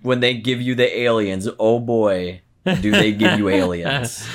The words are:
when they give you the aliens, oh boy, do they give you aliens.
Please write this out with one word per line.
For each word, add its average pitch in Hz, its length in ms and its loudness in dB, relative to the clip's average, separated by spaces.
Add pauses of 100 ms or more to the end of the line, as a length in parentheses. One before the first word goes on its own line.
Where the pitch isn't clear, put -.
when 127 160 0
they 123 160 2
give 120 260 -4
you 123 140 -2
the 117 240 2
aliens, 110 500 0 (120)
oh 113 180 4
boy, 101 640 0 (400)
do 104 100 0
they 110 220 4
give 107 260 2
you 101 100 0
aliens. 95 880 -2